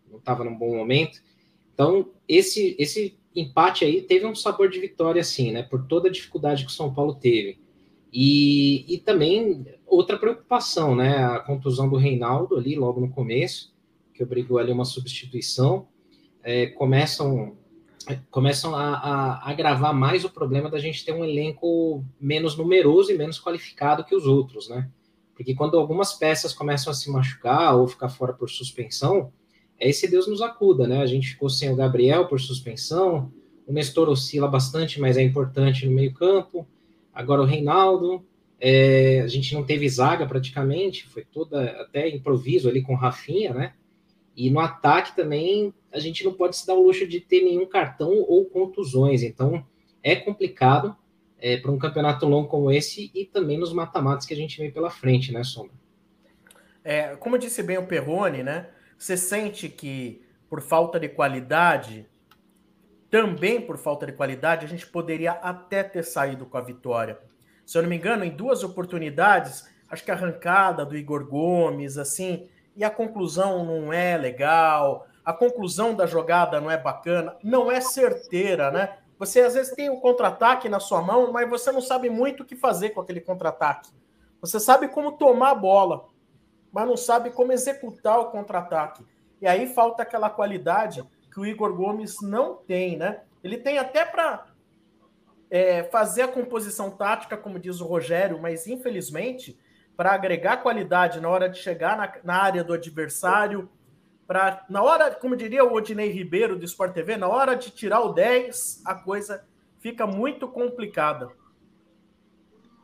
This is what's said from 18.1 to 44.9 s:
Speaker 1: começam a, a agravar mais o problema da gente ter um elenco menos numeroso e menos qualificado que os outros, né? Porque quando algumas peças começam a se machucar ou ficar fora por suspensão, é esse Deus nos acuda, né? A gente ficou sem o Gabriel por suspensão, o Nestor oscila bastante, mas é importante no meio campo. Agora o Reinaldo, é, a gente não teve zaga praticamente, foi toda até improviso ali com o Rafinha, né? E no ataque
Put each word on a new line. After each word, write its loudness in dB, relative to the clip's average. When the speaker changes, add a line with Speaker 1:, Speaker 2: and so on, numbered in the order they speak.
Speaker 1:
começam 0
a, -2
a -2
agravar 2
mais 2
o -4
problema -2
da -4
gente -6
ter -6
um -2
elenco -2
menos 0
numeroso 6
e 2
menos -6
qualificado -2
que -2
os 2
outros, 2
né? -6
Porque -6
quando 0
algumas 2
peças -2
começam -4
a -4
se -8
machucar 2
ou 6
ficar -6
fora -4
por -6
suspensão, -4
é 0
esse 0
Deus 2
nos -4
acuda, 4
né? 0
A 2
gente -2
ficou -4
sem -2
o 0
Gabriel 4
por -2
suspensão, -2
o -6
Nestor 2
oscila 0
bastante, 0
mas 4
é 4
importante 2
no 2
meio 2
campo. 2
Agora 2
o 4
Reinaldo, 2
é, 6
a -2
gente -4
não -2
teve 0
zaga 2
praticamente, -2
foi -16
toda -4
até -4
improviso 0
ali 2
com 0
o 0
Rafinha, -2
né? -6
E 0
no 4
ataque 2